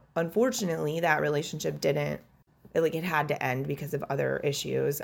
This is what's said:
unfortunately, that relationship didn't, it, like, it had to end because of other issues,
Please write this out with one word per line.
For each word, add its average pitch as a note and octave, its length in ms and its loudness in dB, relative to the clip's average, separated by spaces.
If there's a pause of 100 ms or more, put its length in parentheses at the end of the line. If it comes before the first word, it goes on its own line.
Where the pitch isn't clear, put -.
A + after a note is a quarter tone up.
(140)
unfortunately, E3 840 0
that D#3 200 4
relationship D3 600 -2
didn't, D3 400 0 (520)
it, E3 100 4
like, E3 120 4
it D#3+ 80 -4
had D#3 260 0
to D3 140 -2
end C3 240 0
because D3 280 -4
of C#3 100 -4
other C3+ 400 0
issues, C#3 580 -2